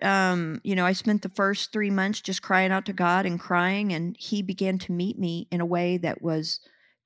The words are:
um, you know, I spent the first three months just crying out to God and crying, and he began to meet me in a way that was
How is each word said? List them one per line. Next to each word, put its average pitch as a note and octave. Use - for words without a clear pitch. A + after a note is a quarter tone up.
um, F#3
you G3
know, F3+
I F#3
spent G#3
the F#3+
first G3+
three G#3
months G3
just F#3+
crying F#3+
out F#3+
to G3
God F3+
and F3
crying, F#3
and E3+
he G3+
began F#3+
to F#3
meet F3+
me E3+
in F3
a E3+
way F3
that -
was D#3+